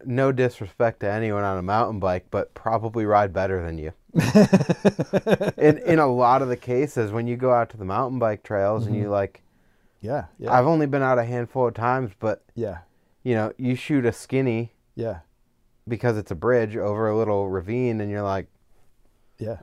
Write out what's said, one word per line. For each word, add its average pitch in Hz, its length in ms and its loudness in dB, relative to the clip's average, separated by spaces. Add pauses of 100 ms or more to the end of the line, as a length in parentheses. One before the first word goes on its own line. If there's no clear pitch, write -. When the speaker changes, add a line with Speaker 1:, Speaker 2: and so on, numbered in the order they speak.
Speaker 1:
no 135 260 2
disrespect 120 680 -2
to 104 120 -2
anyone 104 320 -2
on 98 140 -2
a 90 60 -4
mountain 107 360 0
bike, 92 300 -2
but 98 240 -4
probably 113 520 -2
ride 104 280 2
better 92 320 -2
than 82 140 -6
you. 78 120 -8 (220)
Speaker 2:
<laughs> 185 1400 2
Speaker 1:
In, 151 220 6
in 175 200 2
a 151 80 4
lot 127 360 4
of 131 60 -2
the 123 80 -2
cases, 123 540 -2
when 117 160 -4
you 120 80 -4
go 127 160 0
out 117 200 2
to 113 60 -18
the 104 80 -10
mountain 123 340 -2
bike 110 240 0
trails 107 420 0
and 110 100 -2
you, 107 80 -2
Speaker 2:
Mm-hmm. 104 80 -2
Speaker 1:
like, 101 300 -2 (600)
Speaker 2:
Yeah, 123 240 -6 (120)
yeah. 107 160 -2
Speaker 1:
I've 127 140 6
only 160 180 2
been 139 160 -2
out 131 160 2
a 117 80 0
handful 120 420 -4
of 113 60 -4
times, 123 460 -2
but, 107 240 -2 (100)
Speaker 2:
Yeah. 98 260 -8 (440)
Speaker 1:
you 123 100 0
know, 107 240 0
you 127 180 -2
shoot 131 300 0
a 117 60 4
skinny 117 640 -2 (220)
Speaker 2:
Yeah. 113 240 -6 (680)
Speaker 1:
because 113 300 -2
it's 104 120 -8
a 98 60 -4
bridge 110 420 0
over 104 320 -2
a 107 80 0
little 104 320 0
ravine, 110 520 -2
and 104 100 -4
you're 104 100 -4
like, 98 260 -4 (920)
Speaker 2:
Yeah. 110 240 -8